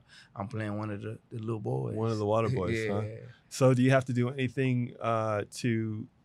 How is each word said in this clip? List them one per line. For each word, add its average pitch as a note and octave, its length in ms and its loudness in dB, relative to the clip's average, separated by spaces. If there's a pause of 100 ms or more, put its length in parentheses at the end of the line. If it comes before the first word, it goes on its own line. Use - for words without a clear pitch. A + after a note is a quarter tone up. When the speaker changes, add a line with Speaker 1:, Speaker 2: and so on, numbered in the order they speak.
(360)
Speaker 1:
I'm G2+ 120 -4
playing G#2+ 300 -4
one G#2+ 120 -6
of G2+ 120 -8
the, A2 160 -10 (120)
the A#2+ 80 -10
little A2 220 -4
boys. B2 360 -4
Speaker 2:
One A2+ 140 0
of A2 80 0
the G#2+ 80 0
water A2 220 4
Speaker 1:
<laughs> B2+ 60 0
Speaker 2:
boys, A2 340 0
huh? G2+ 140 -2
Speaker 1:
Yeah. G#2+ 140 -8 (340)
Speaker 2:
So C3 240 6
do B2 80 4
you C3 100 6
have C3 140 4
to B2+ 60 -4
do A#2+ 180 2
anything, C3 720 0
uh, A2 520 0
to A2 560 -2 (160)